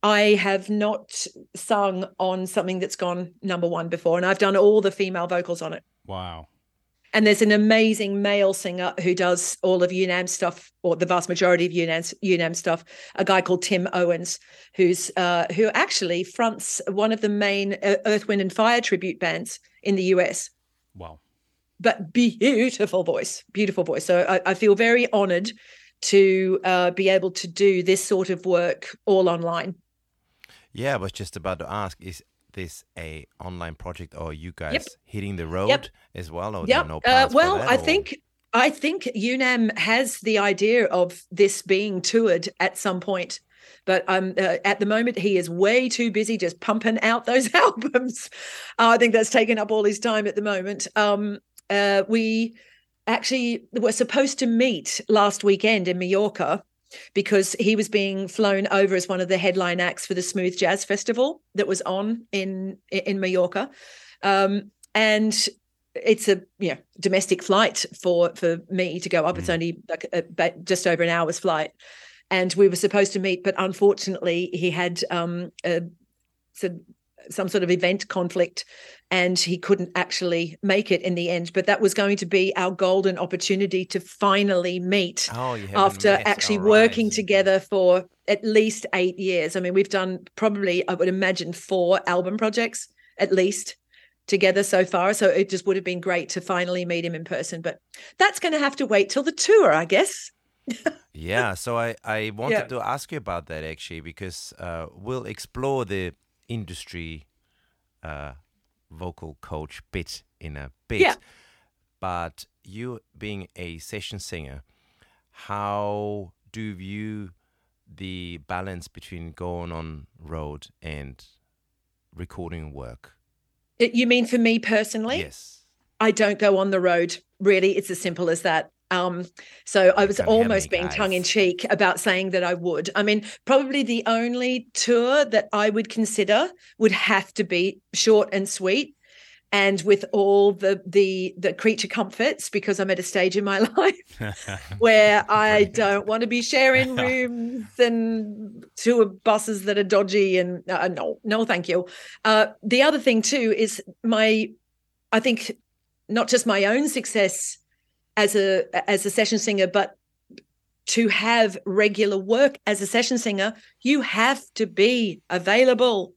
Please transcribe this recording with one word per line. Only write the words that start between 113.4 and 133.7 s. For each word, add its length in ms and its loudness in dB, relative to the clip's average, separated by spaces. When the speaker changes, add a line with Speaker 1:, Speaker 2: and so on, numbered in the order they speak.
Speaker 3:
a 220 -14
session 400 -14
singer, 440 -14
how 1000 -6
do 80 -12
you 140 -8
view 560 -10
the 540 -12
balance 420 -8
between 440 -14
going 400 -8
on 340 -12
road 500 -12
and 420 -14
recording 580 -12
work? 440 -18
Speaker 1:
It, 160 2
you 120 2
mean 200 4
for 120 0
me 200 4
personally? 600 -2
Speaker 3:
Yes. 460 -14
Speaker 1:
I 100 4
don't 280 2
go 200 4
on 120 0
the 100 2
road. 360 2
Really, 360 4
it's 140 -4
as 100 -6
simple 300 -4
as 120 -2
that. 280 0
Um, 340 -2
so 320 6
I 60 4
Speaker 3:
You 40 4
Speaker 1:
was 120 -2
Speaker 3:
can 80 0
hear 100 4
me, 60 4
Speaker 1:
almost 280 0
being 140 -2
Speaker 3:
guys. 100 -6
Speaker 1:
tongue 180 -2
in 120 -2
cheek 460 0
about 280 2
saying 320 0
that 140 0
I 100 0
would. 400 -4
I 80 2
mean, 220 0
probably 380 2